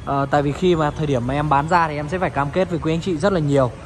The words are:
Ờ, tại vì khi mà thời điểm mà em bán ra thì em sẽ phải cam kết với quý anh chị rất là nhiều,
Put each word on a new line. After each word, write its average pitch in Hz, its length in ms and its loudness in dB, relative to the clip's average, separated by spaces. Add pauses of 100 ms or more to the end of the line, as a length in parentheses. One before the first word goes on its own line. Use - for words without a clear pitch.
Ờ, 139 260 0
tại 147 120 2
vì 143 100 0
khi 180 240 2
mà 151 140 0
thời 156 160 -4
điểm 123 200 0
mà 131 80 -2
em 147 140 0
bán 143 200 2
ra 170 200 2
thì 147 80 -6
em 147 120 -6
sẽ 180 100 -4
phải 175 120 0
cam 139 200 -2
kết 180 200 0
với 160 80 -2
quý 156 140 -2
anh 170 80 0
chị 175 160 -2
rất 190 160 2
là 175 80 0
nhiều, 139 300 2 (160)